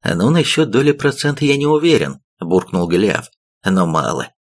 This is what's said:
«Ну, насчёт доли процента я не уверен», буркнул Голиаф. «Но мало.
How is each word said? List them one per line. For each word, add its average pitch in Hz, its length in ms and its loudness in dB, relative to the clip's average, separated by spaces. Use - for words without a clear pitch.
«Ну, 92 280 0
насчёт 156 400 0
доли 135 220 2
процента 143 520 -2
я 139 120 2
не 143 100 -2
уверен», 151 540 0
буркнул 90 480 -2
Голиаф. 90 420 0
«Но 95 220 2
мало. 76 420 -2